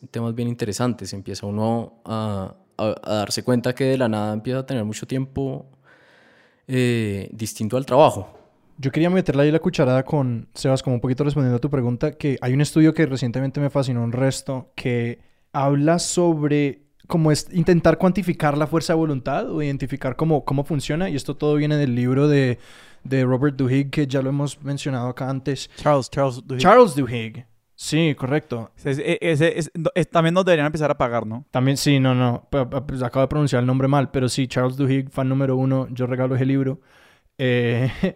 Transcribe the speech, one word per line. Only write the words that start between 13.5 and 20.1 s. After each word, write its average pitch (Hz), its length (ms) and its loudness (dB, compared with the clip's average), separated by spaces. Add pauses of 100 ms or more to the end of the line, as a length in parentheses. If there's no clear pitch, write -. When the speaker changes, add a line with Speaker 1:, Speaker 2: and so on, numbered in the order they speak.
Speaker 2:
me 143 80 0
fascinó 123 340 0
un 117 100 -2
resto, 131 600 -2
que 120 440 -4 (340)
habla 143 460 2
sobre 147 840 0 (220)
cómo 160 240 2
es - 220 0
intentar 170 460 4
cuantificar 175 580 0
la 151 100 0
fuerza 160 280 0
de 165 40 2
voluntad 147 520 -2
o 156 100 -4
identificar 135 560 -4